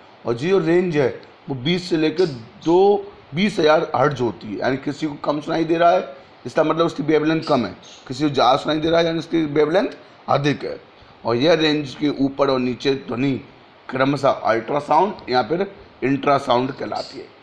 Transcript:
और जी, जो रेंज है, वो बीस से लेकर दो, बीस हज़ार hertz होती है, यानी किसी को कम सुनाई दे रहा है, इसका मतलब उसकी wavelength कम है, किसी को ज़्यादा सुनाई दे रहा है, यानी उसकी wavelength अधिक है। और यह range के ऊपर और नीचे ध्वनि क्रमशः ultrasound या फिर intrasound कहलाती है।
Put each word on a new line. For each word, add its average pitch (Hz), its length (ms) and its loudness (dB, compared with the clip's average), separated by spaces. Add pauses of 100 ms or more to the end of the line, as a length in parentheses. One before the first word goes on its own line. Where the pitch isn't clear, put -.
(260)
और 117 80 0
जी, 135 140 -4
जो 190 100 4
रेंज 170 380 2
है, 123 240 0 (280)
वो 139 60 -6
बीस 165 360 -2
से 170 60 2
लेकर 156 300 0 (380)
दो, 196 480 4 (220)
बीस 190 240 0
हज़ार 160 380 4
hertz 131 240 2
होती 110 260 -2
है, 101 120 -8
यानी 131 180 0
किसी 143 300 -6
को 143 80 -8
कम 147 260 -4
सुनाई 160 240 -4
दे 165 140 0
रहा 170 120 6
है, 185 260 0 (300)
इसका 151 180 0
मतलब 160 220 2
उसकी 165 160 -4
wavelength 156 400 2
कम 139 240 0
है, - 100 -12 (320)
किसी 143 200 -2
को 139 60 -2
ज़्यादा 123 220 4
सुनाई 156 220 -4
दे 151 120 -2
रहा 165 100 4
है, 170 60 2
यानी 165 120 -2
उसकी 160 260 -2
wavelength 151 440 2 (400)
अधिक 139 360 0
है। 73 160 -10 (440)
और 117 120 0
यह 147 160 4
range 151 420 0
के 151 140 -2
ऊपर 135 420 0
और 131 80 2
नीचे 127 360 -2
ध्वनि 127 460 -4 (480)
क्रमशः 131 400 0
ultrasound 143 840 0 (160)
या 123 140 2
फिर 175 300 -4 (320)
intrasound 131 680 0
कहलाती - 460 -10
है। - 100 -16 (140)